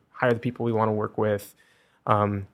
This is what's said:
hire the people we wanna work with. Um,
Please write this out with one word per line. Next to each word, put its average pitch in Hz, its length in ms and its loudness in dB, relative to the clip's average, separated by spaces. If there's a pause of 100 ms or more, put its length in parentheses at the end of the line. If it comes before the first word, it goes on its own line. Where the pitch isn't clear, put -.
(120)
hire 127 220 0
the 113 60 -2
people 120 260 -4
we 117 80 0
wanna 110 200 2
work 107 240 -4
with. 107 360 -2 (540)
Um, 104 460 2